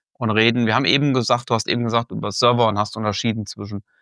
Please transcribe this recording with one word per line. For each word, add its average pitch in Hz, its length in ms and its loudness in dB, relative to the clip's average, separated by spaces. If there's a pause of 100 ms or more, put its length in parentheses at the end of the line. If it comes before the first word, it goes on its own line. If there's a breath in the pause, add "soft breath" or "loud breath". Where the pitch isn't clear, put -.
(120)
und 113 180 -2
reden, 113 360 2
wir 107 100 2
haben 135 80 0
eben 139 300 2
gesagt, 120 360 0
du 123 40 2
hast 113 120 -2
eben 120 160 -2
gesagt, 117 300 -2
über 107 180 -6
Server 120 380 2
und 101 100 0
hast 107 180 -4
unterschieden 110 480 -2
zwischen 104 380 -10 (200)